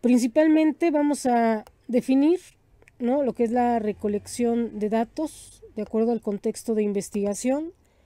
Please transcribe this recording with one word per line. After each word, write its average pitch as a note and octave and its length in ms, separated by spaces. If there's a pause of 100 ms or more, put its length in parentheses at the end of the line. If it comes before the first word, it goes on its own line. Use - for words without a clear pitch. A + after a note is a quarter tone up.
Principalmente D#4 880
vamos D4 340
a A3+ 400 (240)
definir, C4+ 520 (580)
¿no? B3+ 240
Lo A#3+ 100
que A#3+ 120
es A3 60
la A#3+ 280
recolección G#3+ 1000
de G#3 120
datos, A#3 720 (140)
de G#3+ 60
acuerdo A3+ 300
al A3+ 80
contexto A3 540
de G#3+ 80
investigación. G#3 920 (340)